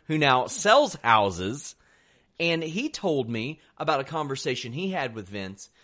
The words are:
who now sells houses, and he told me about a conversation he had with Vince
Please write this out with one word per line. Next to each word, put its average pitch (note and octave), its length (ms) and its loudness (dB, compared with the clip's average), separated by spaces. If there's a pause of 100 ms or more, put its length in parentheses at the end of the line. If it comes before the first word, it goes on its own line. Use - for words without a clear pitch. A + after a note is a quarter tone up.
who D#3 100 -2
now C3 300 4
sells C4 560 4
houses, G#2 720 2 (640)
and E3 240 0
he F#3 260 -4
told C#3+ 400 -2
me A#2 300 -6 (180)
about D3+ 220 0
a C3+ 40 -2
conversation C3+ 720 -6
he F3+ 160 -6
had C#3+ 240 -4
with G#2 160 -12
Vince G2 400 -10 (140)